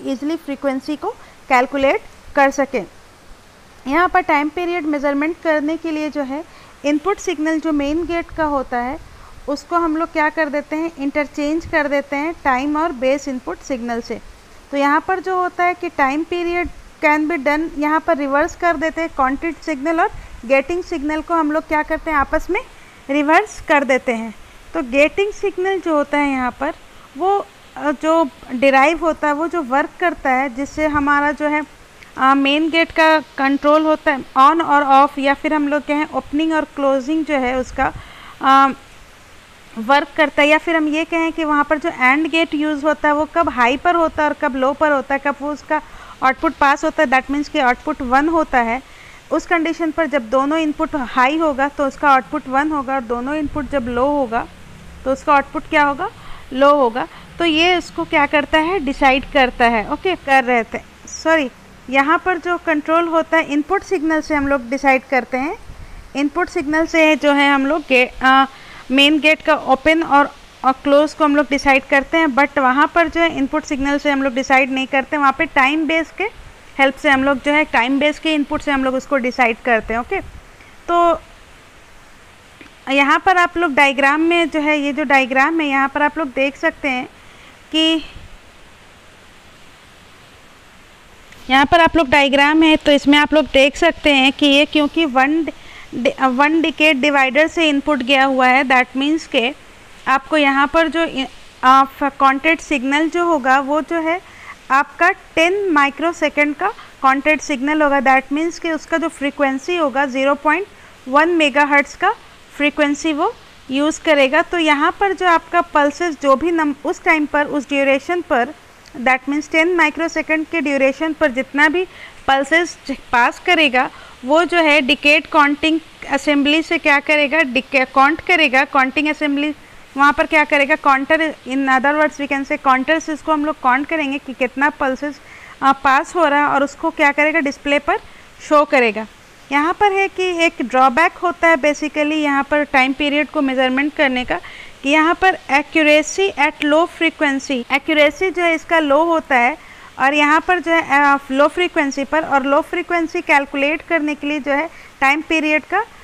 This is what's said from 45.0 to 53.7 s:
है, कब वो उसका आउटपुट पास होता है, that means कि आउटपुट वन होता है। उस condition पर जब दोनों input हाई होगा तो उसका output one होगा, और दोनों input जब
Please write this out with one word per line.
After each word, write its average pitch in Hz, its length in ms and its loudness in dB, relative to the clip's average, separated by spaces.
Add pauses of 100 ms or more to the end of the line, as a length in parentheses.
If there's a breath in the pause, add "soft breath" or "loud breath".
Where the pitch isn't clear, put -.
है, 269 100 -4
कब 285 160 -2
वो 285 100 -6
उसका 302 300 -6 (420 loud breath)
आउटपुट 262 300 0
पास 285 300 2
होता 311 200 0
है, 285 60 0
that 262 220 0
means 285 180 -4
कि 302 100 -4
आउटपुट 262 420 -2
वन 269 280 2
होता 311 280 0
है। 240 240 -2 (500 loud breath)
उस 311 140 -2
condition 330 460 -2
पर 320 160 -2
जब 247 220 -4
दोनों 277 300 0
input 311 360 -4
हाई 262 420 0
होगा 285 300 0
तो 285 200 -4
उसका 285 220 -2
output 269 380 0
one 277 240 -2
होगा, 269 240 -4
और 269 60 -4
दोनों 240 340 -6
input 294 340 -6
जब 277 140 -4